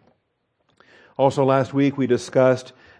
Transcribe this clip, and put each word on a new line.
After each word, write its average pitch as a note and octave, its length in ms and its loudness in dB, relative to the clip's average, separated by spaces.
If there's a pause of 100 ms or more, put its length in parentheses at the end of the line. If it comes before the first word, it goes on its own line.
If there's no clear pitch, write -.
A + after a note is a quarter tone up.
(1200)
Also C3+ 260 0
last C3+ 300 0
week C#3 240 0
we C3 80 -2
discussed B2 680 0 (280)